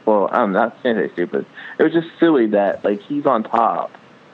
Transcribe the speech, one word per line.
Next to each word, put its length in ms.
Well, 260
I'm 200
not 300
saying 140
it's 160
stupid. 320
It 40
was 100
just 160
silly 300
that, 360
like, 180
he's 240
on 160
top 480